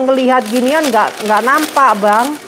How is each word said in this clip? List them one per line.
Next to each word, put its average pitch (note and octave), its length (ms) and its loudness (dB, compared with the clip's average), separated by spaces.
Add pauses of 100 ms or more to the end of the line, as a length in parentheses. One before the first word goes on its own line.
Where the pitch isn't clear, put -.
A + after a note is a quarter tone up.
ngelihat B3+ 480 0
ginian B3+ 400 0
nggak, G#3+ 320 -2
nggak G#3+ 240 0
nampak, C#4+ 440 2 (120)
Bang. G#3+ 240 2 (200)